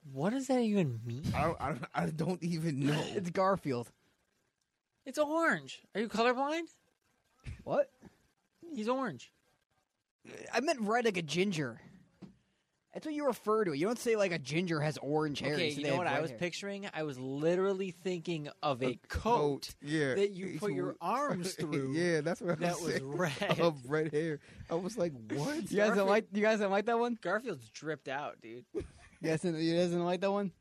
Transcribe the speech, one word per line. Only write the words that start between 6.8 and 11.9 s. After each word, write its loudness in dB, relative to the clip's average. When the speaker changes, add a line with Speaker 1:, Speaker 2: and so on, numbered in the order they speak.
Speaker 3:
What? 0
Speaker 1:
He's -4
orange. -4
Speaker 3:
I 2
meant 0
red 0
like 2
a -2
ginger. -2